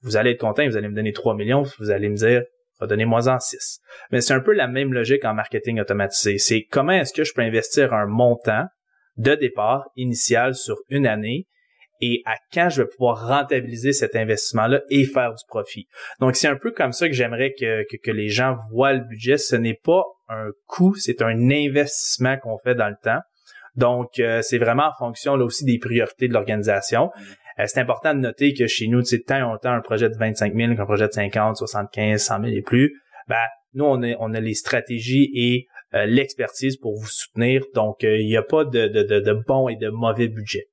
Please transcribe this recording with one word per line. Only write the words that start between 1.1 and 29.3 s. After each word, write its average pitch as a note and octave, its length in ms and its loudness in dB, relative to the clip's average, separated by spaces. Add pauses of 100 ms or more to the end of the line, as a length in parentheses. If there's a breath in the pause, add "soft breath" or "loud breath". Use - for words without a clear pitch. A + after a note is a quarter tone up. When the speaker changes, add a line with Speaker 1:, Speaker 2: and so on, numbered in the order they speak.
Speaker 1:
trois G#2+ 240 -2
millions, A#2 280 0 (160)
vous G#2 120 -2
allez G2+ 160 0
me G#2 80 0
dire, « A#2 280 4 (360)
Redonnez-moi-en A2+ 600 2
six. » - 420 -8 (320 loud breath)
Mais B2 80 2
c'est B2+ 120 2
un C3 60 4
peu G#3+ 140 2
la D3 160 2
même C3+ 240 0
logique B2 320 2
en A2 80 0
marketing G#2+ 480 -2
automatisé. G2+ 560 0
C'est A2 340 2
comment D3 220 2
est-ce E3 180 0
que D#3 140 0
je D3+ 80 -8
peux - 80 0
investir A2+ 520 2
un G#2+ 120 2
montant A#2 580 2 (540)
de C3 180 4
départ C3 640 0
initial B2 580 0
sur A2 220 -6 (100)
une C#3 180 0
année A2+ 420 -2 (540 soft breath)
et A#2+ 240 0
à A2 100 -2 (180)
quand F3 160 2
je C3+ 120 0
vais A2 60 2
pouvoir A#2 400 -2
rentabiliser C3 680 0
cet B2+ 220 -2
investissement-là A2+ 760 0
et C#3 160 4
faire B2+ 280 0
du A#2 140 -16
profit. G#2 400 -8 (320 loud breath)
Donc, B2+ 160 2
c'est - 120 0
un C#3 100 0
peu A#3 140 -4
comme C#3+ 200 -2
ça E3+ 160 0
que D3+ 60 0
j'aimerais B2 440 0
que, A2 260 -2
que, G#2+ 200 -12
que A#2 80 -2
les G#2+ 180 -2
gens B2+ 280 0 (140)
voient C3 220 2
le B2+ 140 0
budget. A#2 300 0
Ce C#3+ 180 0
n'est A#2 280 0
pas F3 200 4 (260)
un A2 180 -8 (200)
coût, F#3+ 280 4
c'est - 260 -4
un A2+ 280 2
investissement C#3 880 0
qu'on A2+ 200 -8
fait B2 180 0
dans A2 140 0
le G#2 140 -10
temps. A#2+ 160 0 (560 loud breath)
Donc, B2 440 0
euh, A#2 220 2
c'est A#2 160 -2
vraiment A#2+ 300 2
en D3+ 100 -2
fonction, B2 380 -2
là C3 100 2
aussi, A#2 180 -4
des B2 140 2
priorités A#2 500 -2
de A#2+ 60 0
l'organisation. G#2+ 720 0
Speaker 2:
Mm. - 560 -12
Speaker 1:
Euh, - 60 2
c'est - 120 -2
important B2+ 340 0
de C#3+ 60 0
noter C3+ 340 0
que B2 140 2
chez A2 200 -2
nous, A#2+ 140 4
tu A#2+ 160 0
sais, - 20 2
tant B2+ 340 -2